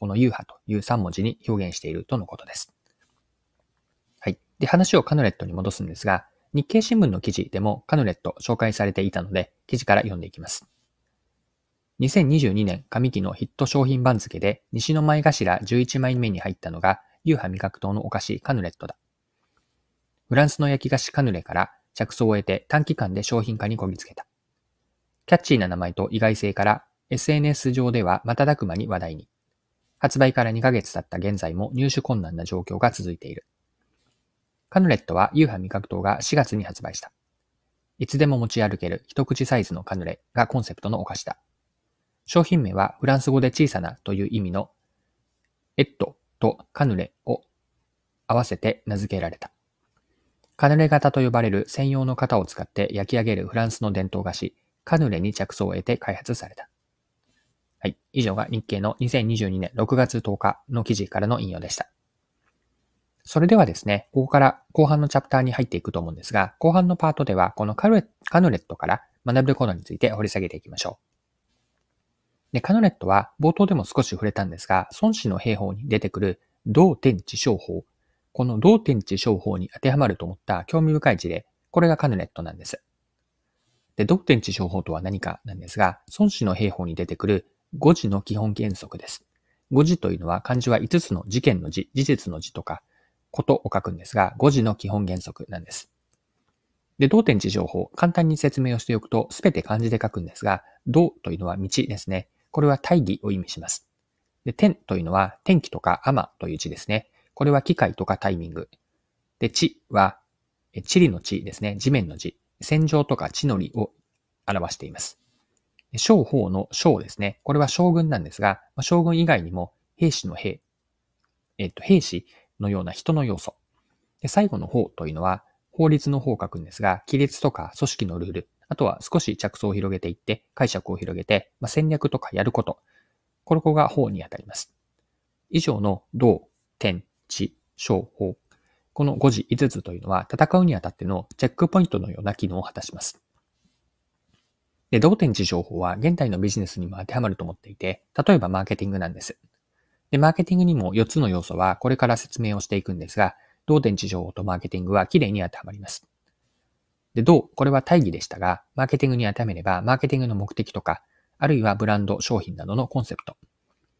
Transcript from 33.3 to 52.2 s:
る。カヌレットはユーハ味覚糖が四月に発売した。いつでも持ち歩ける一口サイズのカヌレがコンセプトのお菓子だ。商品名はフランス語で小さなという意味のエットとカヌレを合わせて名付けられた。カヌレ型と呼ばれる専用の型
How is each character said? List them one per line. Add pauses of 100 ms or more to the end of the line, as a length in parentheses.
る。 (1300)
カ
ヌ
レ
ッ
ト
は
ユ
ー
ハ
味
覚
糖
が
四
月
に
発
売
し
た。 (840)
い
つ
で
も
持
ち
歩
け
る
一
口
サ
イ
ズ
の
カ
ヌ
レ (100)
が
コ
ン
セ
プ
ト
の
お
菓
子
だ。 (880)
商
品
名
は
フ
ラ
ン
ス
語
で
小
さ
な
と
い
う
意
味
の (1040)
エ
ッ (100)
ト (220)
と (140)
カ
ヌ
レ (140)
を (880)
合
わ
せ
て
名
付
け
ら
れ
た。 (1040)
カ
ヌ
レ
型
と
呼
ば
れ
る
専
用
の
型